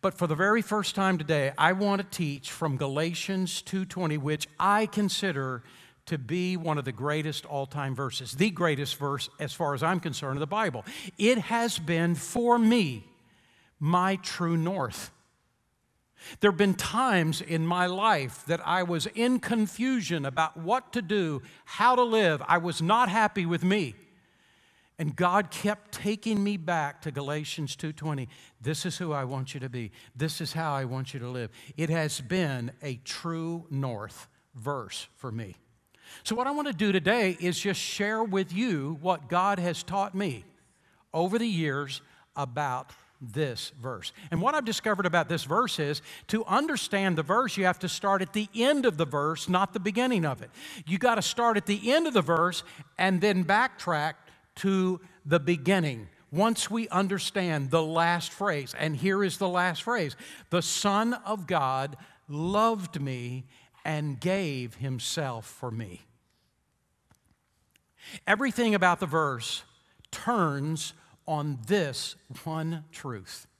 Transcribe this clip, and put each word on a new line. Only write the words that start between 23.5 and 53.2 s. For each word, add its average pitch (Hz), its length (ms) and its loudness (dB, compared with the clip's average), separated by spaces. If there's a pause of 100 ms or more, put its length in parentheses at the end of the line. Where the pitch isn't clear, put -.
me. 180 320 2 (1040)
And 151 160 -2
God 180 380 2
kept - 400 -2
taking 214 500 0
me 202 140 2
back 156 460 -2
to 151 100 -6
Galatians 143 640 -4
two 156 160 -6
twenty. 147 360 -4 (320)
"This 151 240 -4
is 180 140 -4
who 170 140 -2
I 139 120 0
want 131 300 -6
you 139 60 -8
to 131 80 -8
be. 120 240 -8 (240)
This 156 240 -4
is 156 140 -6
how 160 200 0
I 135 120 -2
want 131 280 -6
you 131 60 -8
to 123 80 -8
live." 123 240 -6 (240)
It 156 120 -2
has 156 320 0
been 135 520 -2 (100)
a 135 220 -6
true 165 640 -6
north 127 560 -6 (300)
verse 120 580 -6
for 127 160 -10
me. 110 240 -8 (680)
So 220 100 -2
what 247 140 0
I - 20 0
want 294 160 -2
to 269 80 -2
do 202 160 2
today 185 480 4
is 175 220 -2
just 196 200 -2
share 220 440 -2
with 190 280 -2
you 165 480 -2
what 160 280 -2
God 185 320 2
has 175 240 -2
taught 196 320 -2
me 156 280 -2 (720)
over 180 240 2
the 233 80 0
years 143 540 -2 (340)
about 135 560 -4 (300)
this 127 600 -4
verse. 117 320 -8 (180)
And 165 100 0
what 254 140 2
I've 294 100 0
discovered 208 400 0
about 170 240 2
this 165 140 -2
verse 180 380 0
is 147 220 -2 (260)
to 220 160 0
understand 202 760 2
the 156 60 0
verse, 208 320 2
you 190 80 0
have 180 160 2
to 180 80 -4
start 196 340 2
at - 100 -6
the 214 220 -2
end 262 320 4
of 180 100 4
the 160 80 2
verse, 147 440 -2
not 185 240 4
the 214 80 -4
beginning 214 440 2
of 135 160 -2
it. 117 100 -14 (360)
You 175 120 0
gotta 233 220 4
start 233 360 2
at 202 100 0
the 208 260 2
end 330 140 4
of 277 80 -2
the 196 80 6
verse 165 400 2 (340)
and 185 240 2